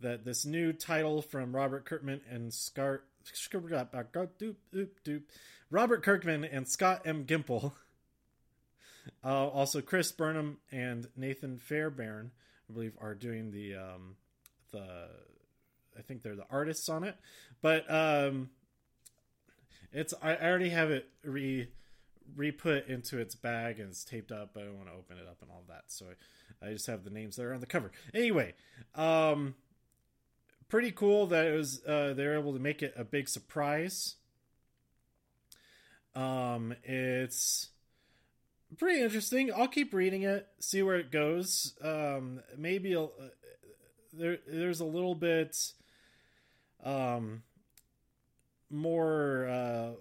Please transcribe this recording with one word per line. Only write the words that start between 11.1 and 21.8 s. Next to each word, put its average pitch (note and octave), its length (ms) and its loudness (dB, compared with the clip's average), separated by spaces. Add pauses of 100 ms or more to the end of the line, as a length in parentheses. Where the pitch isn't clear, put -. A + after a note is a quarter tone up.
Nathan C3 440 -6
Fairbairn, B2 760 -4 (360)
I A2 40 -18
believe, A2 280 -6
are G#2+ 140 -6
doing A2 360 -6
the, G2+ 240 -8
um, F#2 420 -12 (540)
the, F#2 380 -12 (920)
I A2 40 -14
think B2+ 200 -12
they're G#2+ 140 -8
the G2+ 140 -12
artists D3+ 380 -2
on D#3+ 160 -2
it. F#3+ 120 -6 (440)
But, D#3+ 320 6
um, C#3+ 580 2 (1400)
it's, D#3 300 -4
I, D#3+ 120 2
I E3 140 2
already F3+ 220 4
have E3 200 4
it C3+ 160 0 (160)
re-, C3+ 460 -2 (680)